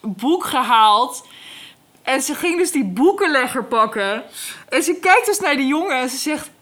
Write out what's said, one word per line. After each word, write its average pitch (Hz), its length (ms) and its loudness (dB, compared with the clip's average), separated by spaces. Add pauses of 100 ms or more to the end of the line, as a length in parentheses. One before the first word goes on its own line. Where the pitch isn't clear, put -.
boek 247 440 -2
gehaald. 233 800 2 (760)
En 262 180 0
ze 294 140 -4
ging 349 220 -2
dus 339 140 0
die 269 140 -2
boekenlegger 269 800 0
pakken. 220 600 -2 (460)
En 277 140 0
ze 320 120 0
kijkt 381 300 2
dus 403 140 -2
naar 302 160 0
die 262 120 0
jongen 302 320 -2
en 254 100 -2
ze 254 80 -8
zegt 302 320 -6 (120)